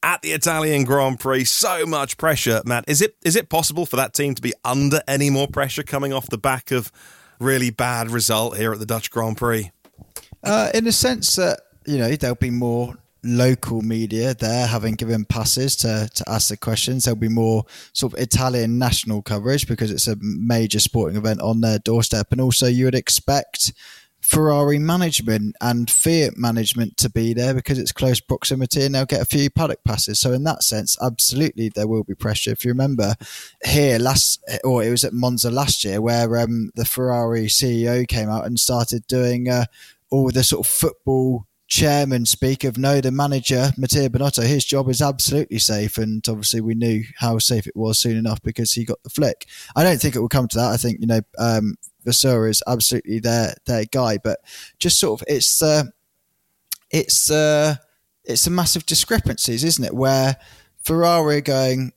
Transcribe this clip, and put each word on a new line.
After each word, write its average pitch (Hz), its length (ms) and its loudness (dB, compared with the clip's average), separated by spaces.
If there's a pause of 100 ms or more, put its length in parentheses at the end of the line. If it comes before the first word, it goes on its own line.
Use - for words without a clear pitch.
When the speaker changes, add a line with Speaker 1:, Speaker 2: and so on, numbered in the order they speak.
Speaker 1:
at 175 200 0
the 156 100 -4
Italian 156 500 0
Grand 135 380 0
Prix. 131 240 0
So 180 420 0
much 147 300 -4
pressure, 123 480 0
Matt. 120 240 -2
Is 147 120 2
it, 214 140 0 (100)
is 165 120 2
it - 140 -4
possible 160 360 -2
for - 80 -8
that - 200 -2
team 143 200 -2
to 120 80 -14
be 127 100 -4 (120)
under 139 420 2
any 139 240 0
more 139 160 0
pressure 139 380 -4
coming 139 280 -4
off 135 160 -6
the 123 100 -6
back 131 340 -2
of 123 180 -2 (480)
really 127 320 0
bad 117 400 -4
result 113 460 -2
here 110 160 -2
at 107 80 -8
the 107 60 -10
Dutch 110 260 -6
Grand 113 240 -4
Prix? 113 340 -2 (720)
Speaker 2:
Uh, 214 300 0
in 226 120 2
the 226 80 2
sense 247 440 0
that, 180 240 0 (260)
you 143 120 0
know, 123 180 0
there'll 131 180 -2
be 127 140 -2
more 120 460 -2 (280)
local 120 600 2
media 113 500 -2
there 120 340 -2
having 110 280 0
given 113 320 -2
passes 127 500 0
to, 110 380 0
to - 120 -4
ask 110 220 0
the 107 80 -4
questions. 120 480 -2
There'll 113 160 0
be 113 80 0
more 113 360 2 (280)
sort - 220 -4
of - 60 -8
Italian 120 580 0
national 113 420 0
coverage 113 480 -2
because 113 220 -2
it's 92 180 -2
a 110 120 -2
major 107 600 0
sporting 104 380 0
event 107 240 -2
on 113 180 0
their 113 180 2
doorstep. 113 540 0
And 127 80 0
also 131 260 2
you 123 200 2
would 127 80 2
expect - 800 -2 (480)
Ferrari 147 560 4
management 147 840 0
and 120 300 0
Fiat 160 480 2
management 113 600 0
to 120 120 0
be 113 240 0
there 123 180 0
because 131 260 -2
it's - 140 -4
close 127 280 0
proximity 131 680 -2
and 139 80 0
they'll 135 100 0
get 127 160 -2
a 123 60 -2
few 143 240 0
paddock - 340 -2
passes. 107 360 -2
So 123 120 2
in 131 120 0
that 156 180 -2
sense, - 400 0
absolutely, 123 680 0
there 104 200 -2
will 110 160 0
be 98 100 -6
pressure. 107 380 -2
If - 120 -6
you 123 60 0
remember 120 440 0 (520)
here 135 320 4
last, - 440 2 (220)
or 123 180 2
it 113 80 0
was 120 140 2
at - 80 -4
Monza 123 380 0
last 135 340 0
year 101 160 -2
where, 117 380 2
um, 117 380 -2
the 117 100 -2
Ferrari 117 600 0
C 117 360 2
E 117 40 0
O 123 180 2
came 110 240 -2
out 110 160 -2
and 120 120 -2
started 120 480 0
doing, 123 440 0
uh, 123 160 2 (460)
all 135 180 4
the 123 120 2
sort - 240 0
of - 60 -2
football 131 760 0 (220)
chairman 143 580 2
speak 131 380 0
of, 120 120 -2
"No, 139 240 2
the 127 120 0
manager, 135 640 0
Mattia 131 340 0
Binotto, 123 320 0
his 131 220 2
job 135 260 0
is 120 100 0
absolutely 139 600 0
safe." 107 380 0
And 110 300 -2
obviously 113 320 -2
we 113 140 0
knew 113 300 0 (140)
how 117 200 0
safe 107 300 0
it - 80 -12
was 110 240 0
soon 113 160 0
enough 113 260 -2
because 113 300 -2
he 117 120 -2
got - 200 -6
the - 60 -14
flick. - 360 -2 (300)
I 151 80 4
don't 170 160 4
think 131 160 0
it - 20 0
will 113 100 0
come 127 200 2
to - 100 -2
that. 117 140 2
I 113 60 0
think, 117 220 -2
you 113 60 0
know, 113 140 4 (180)
um, 113 380 0 (280)
Vasseur 120 440 2
is 107 180 0
absolutely 113 540 -2
their, 117 340 0 (120)
their 117 180 0
guy, 110 340 0
but 110 200 -4 (400)
just - 200 0
sort 113 220 0
of, - 80 -2
it's, - 340 2
uh, 151 220 4 (1080)
it's, - 400 2
uh, 151 460 4 (480)
it's - 220 0
a 170 40 0
massive 175 360 0
discrepancies, 143 800 0
isn't 160 200 0
it? - 100 -4
Where 135 420 2 (460)
Ferrari 165 540 2
are 143 40 2
going 131 560 0